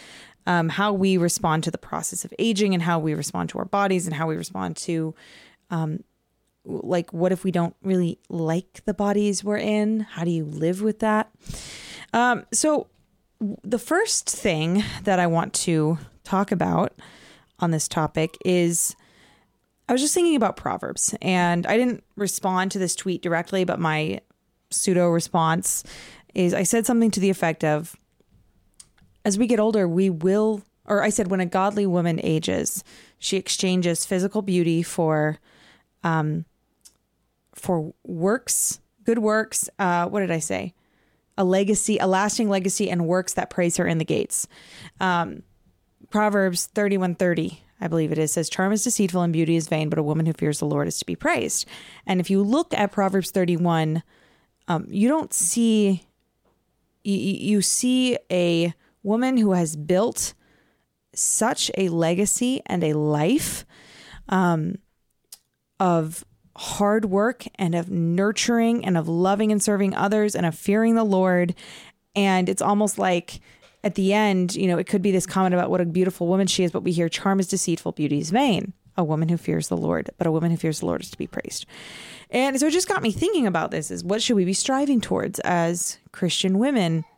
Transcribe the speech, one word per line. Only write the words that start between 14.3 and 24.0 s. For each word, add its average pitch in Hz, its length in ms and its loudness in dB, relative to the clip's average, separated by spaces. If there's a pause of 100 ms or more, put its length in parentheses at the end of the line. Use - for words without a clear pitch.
thing 175 540 0 (180)
that 190 160 2
I 175 80 2
want 165 280 0
to 160 440 0 (260)
talk 196 280 0
about 175 460 0 (600)
on 175 120 0
this 156 180 0
topic 160 560 -2
is 175 520 2 (920)
I - 60 0
was 254 100 2
just 294 100 0
thinking 339 240 4
about 214 200 0
Proverbs, - 680 -4
and 175 440 2
I 214 120 2
didn't 247 260 0 (120)
respond 190 560 -2
to 202 60 -4
this 180 160 0
tweet 175 280 -4
directly, 175 420 0
but - 160 -2
my 156 400 -2 (500)